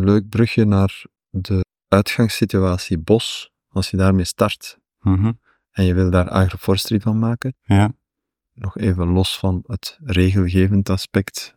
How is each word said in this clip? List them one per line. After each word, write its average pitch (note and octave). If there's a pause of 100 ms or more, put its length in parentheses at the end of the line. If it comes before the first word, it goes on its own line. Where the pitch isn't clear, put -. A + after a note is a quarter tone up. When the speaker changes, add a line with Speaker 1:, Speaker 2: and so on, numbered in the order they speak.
Speaker 1:
leuk G2+
brugje A2+
naar G2 (260)
de F#2 (240)
uitgangssituatie G2
bos, - (180)
als -
je F#2+
daarmee F#2+
start - (200)
Speaker 2:
Mhm. G2 (380)
Speaker 1:
en F#2+
je F2+
wil F#2
daar F2+
agroforestry F#2+
van A2
maken. A#2
Speaker 2:
Ja. G#2 (640)
Speaker 1:
Nog G2
even F#2
los F#2
van F#2
het -
regelgevend F#2+
aspect, -